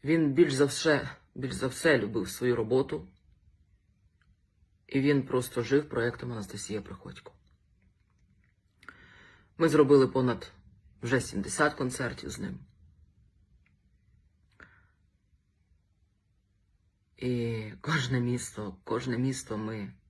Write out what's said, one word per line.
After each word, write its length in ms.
Він 300
більш 200
за 120
все, 440
більш 180
за 140
все 300
любив 320
свою 260
роботу. 520
І 140
він 240
просто 380
жив 260
проєктом 420
Анастасія 500
Приходько. 520
Ми 120
зробили 380
понад 440
вже 200
сімдесят 520
концертів 560
з 100
ним. 200
І 460
кожне 380
місто, 640
кожне 340
місто 400
ми 360